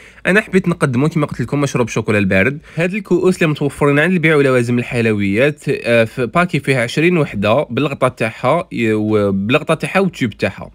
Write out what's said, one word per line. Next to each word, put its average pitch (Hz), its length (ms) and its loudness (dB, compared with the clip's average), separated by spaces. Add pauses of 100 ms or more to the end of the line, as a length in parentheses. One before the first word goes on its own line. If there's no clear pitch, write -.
(260)
انا 190 140 2
حبيت 185 280 0
نقدمه 147 400 0
كما 147 180 -2
قلت - 140 -6
لكم 139 200 -4
مشروب 123 280 0
شوكولا 107 300 -2
البارد. 101 400 2 (180)
هاد 180 180 -2
الكؤوس 185 420 0
اللي 170 100 0
متوفرين 143 520 0
عند 170 140 2
البيع 160 240 2
ولوازم 123 420 2
الحلويات، 113 880 0
آه، 117 360 2
في 120 220 -4
باكي 170 340 0
فيها 135 220 0
عشرين 160 360 0
وحده 110 520 0
بالغطا 131 380 -2
تاعها، 127 640 -2
ي-، 113 200 0
وبالغطا 107 840 0
تاعها 160 260 -2
والتيوب 135 320 -2
تاعها، - 420 -6